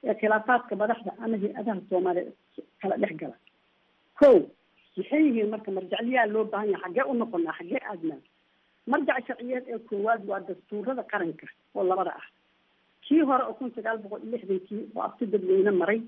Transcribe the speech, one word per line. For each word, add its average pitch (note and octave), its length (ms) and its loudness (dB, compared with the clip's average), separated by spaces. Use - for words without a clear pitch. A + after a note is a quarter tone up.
ee A#3 120 0
khilaafaadka A3 600 0
madaxda G#3+ 420 -2
ama A3+ 200 -2
hay-adaha G3 460 -4
Soomaaliya F3+ 480 0
kala - 200 -2
dhex G3+ 200 -2
gala. D#3+ 200 -10
Kow, C4+ 200 10
maxay C#4 260 0
yihiin A3+ 260 4
marka G#3+ 220 -6
marjacyaal G#3+ 600 0
loo A3 140 0
baahan G#3 260 -2
yahay? F3+ 120 -4
Xaggee F#3 220 -2
u C4+ 80 -2
noqonaa? E3+ 440 -2
Xaggee F3+ 240 -6
aadnaa? E3 380 -8
Marjac C4+ 360 0
sharciyeed B3 440 -6
ee A#3 120 -8
koowaad G#3+ 460 -2
waa G3 140 -4
dastuurada G#3 640 -6
qaranka E3+ 440 -6
oo G3+ 120 -4
labada F#3 280 0
ah. - 160 -16
Kii D#4 180 6
hore C4 220 4
oo A3+ 100 -6
kun B3+ 180 -8
sagaal A3+ 260 -4
boqol G3+ 260 -12
iyo A3 80 -10
lixdankii G3+ 580 -4
oo - 140 -6
abti - 220 -4
dadweyne F#3+ 460 4
maray, F#3+ 360 2